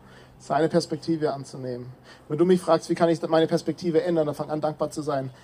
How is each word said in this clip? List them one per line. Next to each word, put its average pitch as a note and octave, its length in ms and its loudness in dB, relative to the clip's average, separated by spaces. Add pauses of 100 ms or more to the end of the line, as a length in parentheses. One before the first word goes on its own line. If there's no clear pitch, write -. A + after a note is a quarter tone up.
(400)
Seine D3+ 280 0
Perspektive D#3 640 0
anzunehmen. B2+ 540 -10 (420)
Wenn D3+ 100 -2
du E3+ 60 4
mich F3+ 160 6
fragst, E3 300 2
„Wie E3+ 40 0
kann E3+ 140 4
ich D#3+ 140 2
meine D#3+ 240 4
Perspektive D#3+ 560 0
ändern?“, E3 240 2
dann C#3+ 80 -4
fang D3 160 -8
an, D#3 100 -4
dankbar D3+ 300 -4
zu D#3 120 -8
sein. C3+ 280 -4 (140)